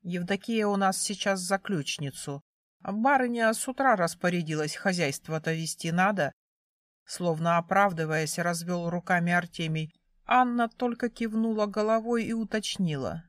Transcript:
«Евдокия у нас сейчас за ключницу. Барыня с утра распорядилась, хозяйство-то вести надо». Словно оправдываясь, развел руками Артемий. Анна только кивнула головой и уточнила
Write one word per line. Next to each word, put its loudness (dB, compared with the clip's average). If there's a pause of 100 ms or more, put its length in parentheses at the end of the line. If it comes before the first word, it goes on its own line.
«Евдокия -2
у 2
нас 2
сейчас -2
за 0
ключницу. -4 (380)
Барыня 2
с -6
утра 4
распорядилась, 0
хозяйство-то -2
вести -4
надо». 2 (760)
Словно 0
оправдываясь, 2
развел -2
руками 0
Артемий. -2 (320)
Анна 4
только -2
кивнула 0
головой 0
и -2
уточнила -2